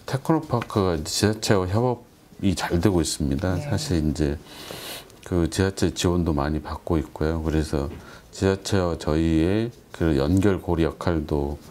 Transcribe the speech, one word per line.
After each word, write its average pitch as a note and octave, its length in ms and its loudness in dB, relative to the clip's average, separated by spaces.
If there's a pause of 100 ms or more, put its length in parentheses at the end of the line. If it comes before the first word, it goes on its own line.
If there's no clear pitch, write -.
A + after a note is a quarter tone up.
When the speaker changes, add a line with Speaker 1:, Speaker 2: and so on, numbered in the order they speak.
Speaker 1:
테크노파크가 A#2+ 920 0
이제 D#2 100 -4
지자체와 G#2 640 2
협업이 G#2+ 880 -2
잘 - 240 0
되고 F2+ 220 4
있습니다. D2+ 540 0
Speaker 2:
네. D2+ 60 -4
Speaker 1:
사실 D#2 480 0
이제 C#2+ 280 0 (840)
그 E2+ 260 0
지자체 F#2+ 460 0
지원도 F2 380 2
많이 D2 280 0
받고 D2 380 -2
있고요. D#2 420 -4
그래서 D2+ 480 -2 (420)
지자체와 F#2+ 680 0
저희의 E2 720 0 (200)
그 D#2+ 260 2
연결고리 F2 640 2
역할도 D2 760 -2 (120)